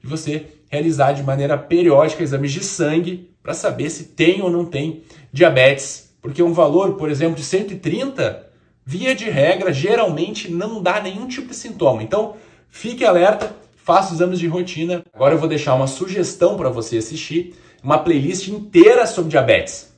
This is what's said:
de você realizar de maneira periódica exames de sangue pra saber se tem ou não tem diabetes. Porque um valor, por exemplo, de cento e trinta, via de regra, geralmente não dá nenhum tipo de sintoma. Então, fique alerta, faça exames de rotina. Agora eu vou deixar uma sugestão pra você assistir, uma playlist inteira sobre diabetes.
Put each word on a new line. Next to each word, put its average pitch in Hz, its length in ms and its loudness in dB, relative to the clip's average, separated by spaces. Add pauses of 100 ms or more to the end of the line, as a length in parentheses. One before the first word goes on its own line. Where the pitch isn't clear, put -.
de 120 60 -16
você 151 380 -8 (240)
realizar 143 420 0
de 139 120 -4
maneira 139 340 -2
periódica 170 680 4
exames 139 300 -4
de 185 100 -6
sangue 175 800 -4
pra - 100 -8
saber 151 360 -4
se - 160 -12
tem 185 360 0
ou 180 80 -2
não 175 140 -2
tem 156 400 -8 (300)
diabetes. 139 880 2
Porque - 200 -4
um 170 120 2
valor, 170 400 4
por 151 160 -4
exemplo, 151 260 -2
de 143 80 -12
cento 208 300 -4
e - 40 -12
trinta, 196 720 -6 (380)
via 214 280 -4
de 226 160 -6
regra, 175 440 0
geralmente 185 760 -2
não 202 320 -6
dá 180 200 0
nenhum 196 260 -10
tipo 262 220 -12
de - 60 -16
sintoma. 110 460 -2
Então, 214 340 -4 (340)
fique - 340 -10
alerta, 208 500 2 (220)
faça 180 380 2
exames 180 260 0
de 165 80 -2
rotina. 175 560 -4 (100)
Agora 139 220 4
eu - 20 0
vou 156 120 -2
deixar 143 260 0
uma 135 120 0
sugestão 185 680 -2
pra 135 140 -2
você 113 280 -6
assistir, 156 580 -6 (280)
uma 147 140 2
playlist 170 500 0
inteira 208 580 6
sobre 165 260 -4
diabetes. 117 680 0